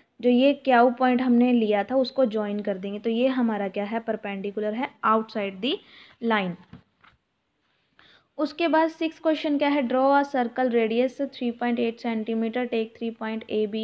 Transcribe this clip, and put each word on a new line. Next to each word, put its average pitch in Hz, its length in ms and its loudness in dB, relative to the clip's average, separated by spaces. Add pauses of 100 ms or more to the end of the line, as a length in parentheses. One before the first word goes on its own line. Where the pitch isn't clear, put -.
(200)
जो 240 100 2
ये 262 240 6
क्यू 254 360 4
पॉइंट 254 320 2
हमने 247 300 4
लिया 208 320 2
था 254 120 -4
उसको 262 300 0
ज्वाइन 208 360 -4
कर 202 160 -4
देंगे। 196 200 -8
तो 233 120 -4
ये 240 200 2
हमारा 226 380 0
क्या 202 160 -4
है? 226 160 -4
परपेंडिकुलर 208 760 -6
है 240 160 -4 (160)
outside 214 560 0
the 294 140 -2 (480)
line। 202 300 0 (1800)
उसके 311 300 -2
बाद 320 220 4
सिक्स 320 300 -6
क्वेश्चन 311 380 0
क्या 285 100 2
है? 285 200 2
Draw 254 240 2
a 285 140 4
circle 254 440 -2
radius 233 480 0 (160)
three 220 240 -4
point 240 200 -2
eight 233 220 -2
centimeter, 226 680 -4
take 226 280 -4
three 233 160 -6
point 220 360 -8
A 214 180 -2
B 220 180 -4